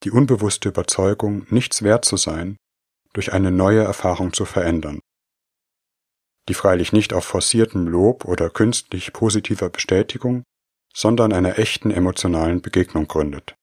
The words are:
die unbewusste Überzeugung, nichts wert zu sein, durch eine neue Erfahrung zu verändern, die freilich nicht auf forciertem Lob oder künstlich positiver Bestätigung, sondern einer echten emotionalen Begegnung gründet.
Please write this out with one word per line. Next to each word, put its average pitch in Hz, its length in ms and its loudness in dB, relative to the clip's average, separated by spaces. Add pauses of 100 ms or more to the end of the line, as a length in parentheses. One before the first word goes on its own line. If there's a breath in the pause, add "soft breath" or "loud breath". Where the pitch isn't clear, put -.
die 95 80 -6
unbewusste 113 580 2
Überzeugung, 101 800 -2
nichts - 320 0
wert 107 240 2
zu - 100 0
sein, 87 400 -4 (560)
durch - 220 -6
eine 95 180 2
neue 98 320 4
Erfahrung 92 480 -2
zu - 140 -4
verändern, 82 540 -2 (1500)
die 98 60 -2
freilich 90 400 2
nicht 107 200 2
auf 90 120 -2
forciertem 98 640 0
Lob 92 380 2
oder 85 240 -2
künstlich - 640 -2
positiver 104 560 -2
Bestätigung, 123 760 -2 (500)
sondern 113 380 2
einer 92 280 0
echten - 320 -2
emotionalen 87 680 0
Begegnung 82 460 -2
gründet. 73 560 -4